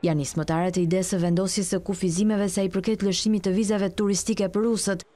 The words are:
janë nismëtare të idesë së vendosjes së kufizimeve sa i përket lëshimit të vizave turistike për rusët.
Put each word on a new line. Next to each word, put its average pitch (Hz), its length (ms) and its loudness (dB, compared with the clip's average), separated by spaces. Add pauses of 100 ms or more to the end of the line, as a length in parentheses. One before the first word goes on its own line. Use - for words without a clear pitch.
janë 156 160 2
nismëtare 165 540 -2
të 180 80 2
idesë 185 320 0
së 185 80 0
vendosjes 180 500 0
së 190 140 0
kufizimeve 196 640 0
sa 202 100 -2
i 196 60 0
përket 190 380 -2
lëshimit 202 400 0
të 185 100 2
vizave 202 400 2
turistike 202 560 0
për 214 140 2
rusët. 202 380 0 (120)